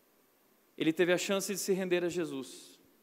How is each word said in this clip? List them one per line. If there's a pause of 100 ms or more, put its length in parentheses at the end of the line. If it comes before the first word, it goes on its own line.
(760)
Ele
teve
a
chance
de
se
render
a
Jesus, (260)